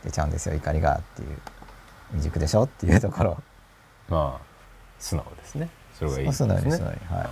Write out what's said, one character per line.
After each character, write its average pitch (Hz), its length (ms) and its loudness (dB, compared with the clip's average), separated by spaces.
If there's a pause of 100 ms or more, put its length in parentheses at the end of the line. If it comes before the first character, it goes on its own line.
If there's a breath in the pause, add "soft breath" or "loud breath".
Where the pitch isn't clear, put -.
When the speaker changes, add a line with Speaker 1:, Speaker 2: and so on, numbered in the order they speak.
Speaker 1:
「出 80 80 -6
ち - 80 -2
ゃ 76 60 2
う - 20 0
ん - 20 0
で 80 100 -2
す - 100 -4
よ、 78 60 -2
怒 76 180 -2
り 78 80 2
が」 76 180 4
っ - 20 -6
て - 200 -14
い - 40 -10
う。 73 120 -10 (760)
「未 76 120 -2
熟 80 140 -2
で 78 120 2
し 104 60 2
ょ」 110 100 8
っ - 20 -8
て - 180 -6
い 82 80 8
う 107 60 10
と 101 100 2
こ - 140 0
ろ。 85 140 2 (720)
Speaker 2:
ま 73 320 0
あ、 - 20 -20 (560)
素 - 160 -6
直 - 80 -4 (140)
で - 80 -20
す - 100 -18
ね。 165 140 -6 (280)
そ - 60 -4
れ 76 80 0
が 131 80 -4
い 139 40 -2
い - 20 -2
で 147 80 0
す 131 120 0
ね。 92 120 2
Speaker 1:
素 90 40 2
直 - 40 -2
に、 147 80 2
素 170 100 0
直 - 80 -2
に。 - 60 -6 (100)
は 87 120 -2
い。 - 0 -
Speaker 2:
う - 20 -2
ん。 - 100 -4